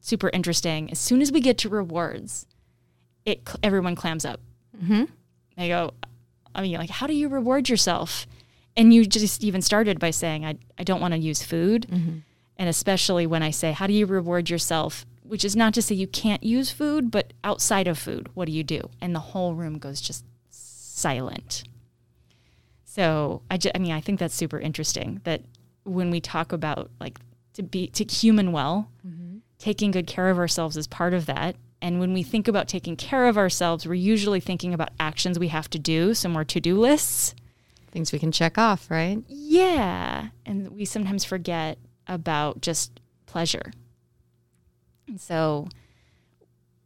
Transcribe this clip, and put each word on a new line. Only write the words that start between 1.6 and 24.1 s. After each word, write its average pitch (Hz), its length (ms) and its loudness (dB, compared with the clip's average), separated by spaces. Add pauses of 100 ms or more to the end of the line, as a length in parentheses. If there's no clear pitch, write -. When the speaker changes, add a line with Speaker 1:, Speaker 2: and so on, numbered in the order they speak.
Speaker 1:
rewards, 175 760 -4 (800)
it - 240 -2
cl-, - 140 -10
everyone 185 340 2
clams 160 280 -4
up. 127 160 -8 (360)
Speaker 2:
Mm-hmm. 208 280 4 (520)
Speaker 1:
They 175 120 -4
go, 175 240 -2 (640)
I 196 80 -4
mean, 180 160 -2
like, 170 120 -6
"How - 180 -6
do 311 60 0
you 294 140 0
reward 254 400 2
yourself?" 180 580 0 (500)
And 226 180 12
you 233 120 10
just 208 380 0
even 190 180 0
started 208 360 4
by 165 120 0
saying, 156 360 -2
"I, 156 100 -6 (220)
I - 60 -6
don't 185 160 0
wanna 175 160 0
use 156 260 -2
food." 196 480 2
Speaker 2:
Mm-hmm. 165 280 -2 (400)
Speaker 1:
And 185 100 0
especially 175 580 2
when 160 160 0
I 156 80 0
say, 156 220 -2
"How 180 160 -4
do 202 40 4
you 208 140 4
reward 175 440 0
yourself?" 160 540 -2 (180)
Which 208 220 -4
is 202 100 -2
not 220 200 4
to 233 80 2
say 214 120 0
you 190 140 -2
can't - 340 -2
use 247 300 0
food, 294 400 0
but - 200 -2 (120)
outside 196 420 0
of 170 120 0
food, - 360 -8
what 180 120 -6
do 160 60 -4
you 156 120 -2
do? 147 260 -6 (100)
And 175 140 -4
the 160 60 -4
whole 175 340 -4
room 160 240 -8
goes 139 220 -12
just - 240 -8 (240)
silent. - 1120 -6 (1200)
So, 156 640 0
I 185 60 0
ju-, 175 180 0
I - 40 -2
mean, 180 140 -2
I 156 80 -4
think 202 180 -2